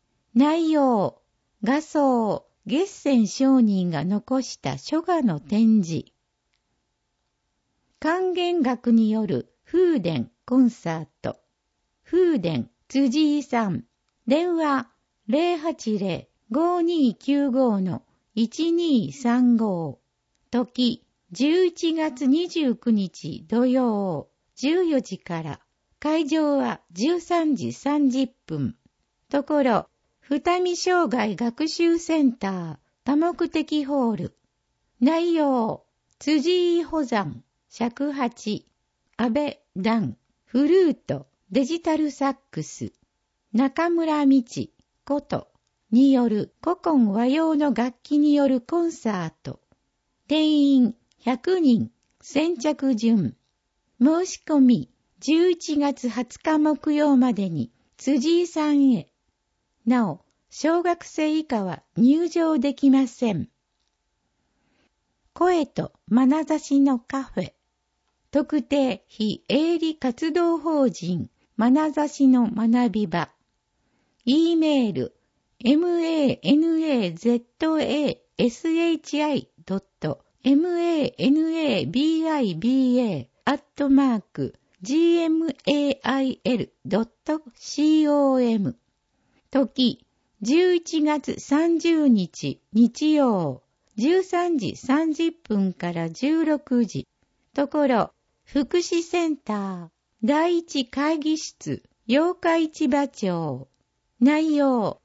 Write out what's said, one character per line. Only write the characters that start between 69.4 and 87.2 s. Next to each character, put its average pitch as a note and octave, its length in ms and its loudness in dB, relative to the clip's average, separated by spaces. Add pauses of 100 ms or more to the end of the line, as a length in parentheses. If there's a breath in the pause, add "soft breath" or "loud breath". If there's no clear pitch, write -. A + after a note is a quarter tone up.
営 E4 280 0
利 D#4 180 -4
活 C4 360 -4
動 E4+ 260 0
法 D4 320 0
人、 E3+ 400 -6 (280)
眼 C#4 360 2
差 D4 140 -2
し C#4+ 200 0
の B3 220 4
学 A#3 400 0
び G#3 180 -2
場。 E3 220 -4 (960)
E E4 300 2
メ D4 340 2
ー F#3 40 -4
ル、 B2+ 220 -6 (480)
エ B3+ 140 4
ム E4+ 240 0
エ D#4+ 320 0
ー - 80 -12
エ G#3 140 2
ヌ D#4+ 240 2
エ C4+ 300 0
ー E3+ 60 -8
ゼ A#3 200 0
ッ A#3+ 80 -4 (160)
ト D#4+ 200 0
エ C4+ 60 0
ー C4+ 320 -2 (220)
エ B3 100 2
ス E4 200 -6
エ E4 240 0
イ D4+ 60 -4
チ - 220 -4
ア D4+ 140 0
イ - 160 -6 (160)
ド F#3+ 100 -4
ッ - 60 -10 (160)
ト - 260 -8 (180)
エ C4+ 120 4
ム E4+ 240 0
エ E4+ 260 0
ー - 140 -6
エ G3+ 100 2
ヌ D#4+ 220 2
エ D4+ 300 -2
ー B2+ 100 -6
ビ D#4 300 0
ー D#4+ 120 -2
ア D4 60 0
イ G3+ 160 -2
ビ B3 400 0
ー B3+ 40 2
エ F#3+ 300 -4 (160)
ー A#3 60 0
ア D4 60 -2
ッ - 40 -10 (140)
ト C#4 160 0
マ C4+ 240 4
ー G3+ 60 -4 (120)
ク - 220 -6 (260)
ジ A3+ 140 -4
ー E4+ 200 4 (100)
エ E4 40 0
ム D#4+ 260 0 (120)
エ C#4+ 240 0
ー C4+ 100 -4
ア C4+ 200 -2
イ C4 220 -4
エ A#3+ 140 0
ル - 160 -6 (100)
ド E3 180 -2
ッ A3+ 80 -6 (140)